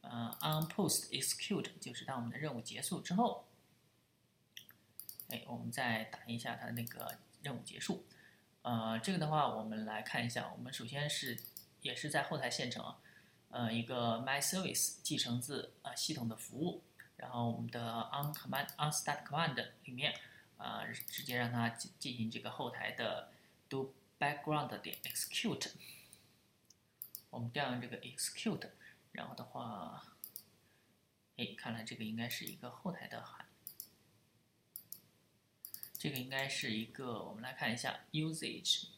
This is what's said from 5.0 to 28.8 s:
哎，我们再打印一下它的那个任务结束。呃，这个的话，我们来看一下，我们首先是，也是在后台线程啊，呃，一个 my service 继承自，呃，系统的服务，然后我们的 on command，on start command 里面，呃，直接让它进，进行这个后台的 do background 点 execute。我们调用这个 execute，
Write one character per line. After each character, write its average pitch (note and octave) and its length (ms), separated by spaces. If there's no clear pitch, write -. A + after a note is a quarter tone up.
哎， A2+ 160
我 A#2+ 100
们 A#2 160
再 A2+ 320
打 - 220
印 A#2 100
一 - 20
下 A#2+ 160
它 A#2+ 120
的 A#2+ 60
那 A#2+ 120
个 - 340
任 C3+ 140
务 A2+ 80
结 - 160
束。 - 260
呃， A2+ 380
这 G3 120
个 F3 60
的 D3+ 100
话， D3+ 200
我 A2 160
们 A2 200
来 G#2+ 180
看 - 220
一 A#2+ 40
下， - 240
我 - 40
们 B2 160
首 A#2+ 140
先 C#3+ 240
是， A#2+ 300
也 B2 140
是 D3+ 160
在 D3 140
后 E3 120
台 B2+ 140
线 B2 200
程 - 140
啊， - 160
呃， A#2+ 220
一 A#2 120
个 A#2+ 340
my C3+ 240
service - 600
继 D3+ 140
承 A#2+ 240
自， C#3 420
呃， C3 140
系 - 160
统 A#2+ 160
的 A2 80
服 - 220
务， E3+ 260
然 B2+ 160
后 A#2+ 180
我 A#2 80
们 A#2 120
的 A#2+ 100
on C#3+ 200
command，on C#3+ 600
start - 320
command C#3+ 480
里 C3 80
面， C3+ 220
呃， G#2+ 340
直 - 320
接 B2+ 120
让 A#2+ 140
它 A#2 200
进， - 280
进 B2 180
行 A2+ 140
这 - 80
个 A2+ 120
后 B2 200
台 - 220
的 - 400
do C3+ 260
background D3 640
点 - 240
execute。 - 680
我 A#2+ 80
们 A#2 120
调 C3+ 200
用 B2 100
这 A#2+ 80
个 A#2 140
execute， - 680